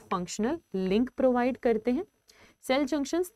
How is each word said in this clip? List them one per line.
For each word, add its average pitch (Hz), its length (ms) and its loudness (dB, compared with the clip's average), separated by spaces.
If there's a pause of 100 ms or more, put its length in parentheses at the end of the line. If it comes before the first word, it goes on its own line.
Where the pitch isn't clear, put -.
(100)
फंक्शनल 208 480 -2 (160)
लिंक 190 360 2
प्रोवाइड 247 460 2
करते 233 340 0
हैं। 285 140 0 (600)
सेल 269 200 0
जंक्शंस 311 520 -2